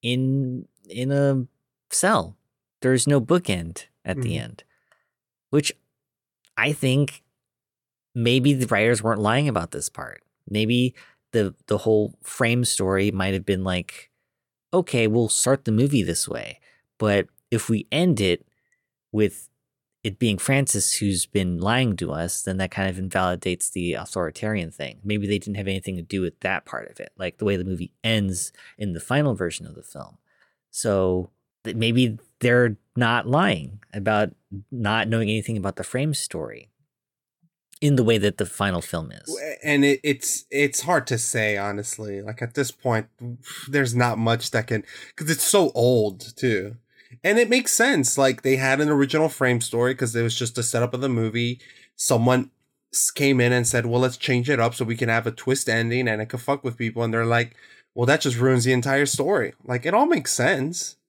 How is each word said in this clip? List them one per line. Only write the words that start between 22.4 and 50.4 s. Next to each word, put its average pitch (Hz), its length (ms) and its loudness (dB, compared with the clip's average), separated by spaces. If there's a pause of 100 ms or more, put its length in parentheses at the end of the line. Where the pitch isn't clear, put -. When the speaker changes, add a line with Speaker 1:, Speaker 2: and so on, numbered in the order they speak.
Speaker 1:
then 95 160 -4
that 92 140 -2
kind 95 180 -2
of 92 100 -6
invalidates 92 680 -2
the 90 240 -4
authoritarian 90 760 -6
thing." 65 340 -12
Maybe 101 220 -2
they 101 140 0
didn't 101 180 -8
have 98 100 -6
anything 95 280 -6
to 87 80 -8
do 95 180 -4
with 87 200 -6
that 95 240 -4
part - 260 -12
of - 80 -20
it, - 180 -14
like 92 200 -8
the 107 80 -4
way 98 100 2
the 87 80 -2
movie 90 300 -6 (100)
ends 104 480 -2 (260)
in 104 160 -6
the 82 60 -8
final 139 340 0
version 85 320 -4
of 76 100 -18
the - 80 -20
film. - 340 -18 (520)
So 92 600 0 (340)
th-, 113 140 -6
maybe 117 420 2 (220)
they're 123 340 4 (200)
not 120 300 2
lying 117 540 0 (140)
about 107 420 0 (340)
not 110 380 0
knowing 113 220 0
anything 110 280 -2
about 98 200 -4
the 95 60 -8
frame 147 300 -2
story - 560 -8 (1120)
in 143 140 4
the 127 80 4
way 113 140 4
that 101 200 2
the 98 80 0
final 92 360 -2
film 160 300 -8
is. - 160 -18
Speaker 2:
W-, - 360 -8
and 143 200 4
it, 139 200 4
it's, - 480 -4
it's 139 300 0
hard 151 260 0
to 120 100 -2
say, 107 400 -2
honestly. 101 640 -6
Like, 107 200 -10
at 117 120 -8
this 139 180 -2
point, 113 360 -2 (600)
there's 135 280 0
not 123 220 2
much 113 340 0
that 113 160 -2
can, 110 160 -2 (320)
'cause 156 140 -8
it's 160 140 0
so 190 280 4
old, 117 640 2
too. 110 400 -2 (460)
And 208 140 4
it 233 120 4
makes 247 240 2
sense. 226 440 2
Like, 135 240 2
they 135 140 4
had 135 240 2
an 151 100 2
original 147 400 2
frame 123 300 2
story 120 360 0
'cause 117 200 -4
it 117 80 2
was 117 140 0
just 120 180 -4